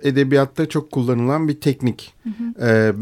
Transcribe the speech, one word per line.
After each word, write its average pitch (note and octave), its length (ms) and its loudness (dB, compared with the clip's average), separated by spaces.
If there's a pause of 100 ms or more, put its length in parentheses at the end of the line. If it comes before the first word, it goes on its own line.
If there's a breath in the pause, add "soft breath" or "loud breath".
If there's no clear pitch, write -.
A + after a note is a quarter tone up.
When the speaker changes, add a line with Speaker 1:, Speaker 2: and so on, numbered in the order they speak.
Speaker 1:
edebiyatta C#3 680 2
çok D3+ 220 -6
kullanılan B2+ 560 -2
bir D3 140 -4
teknik. C3 520 -2 (100)
Speaker 2:
Hı A#3 60 -8
hı. A#3 380 -6
Speaker 1:
Ee, A2 240 4 (100)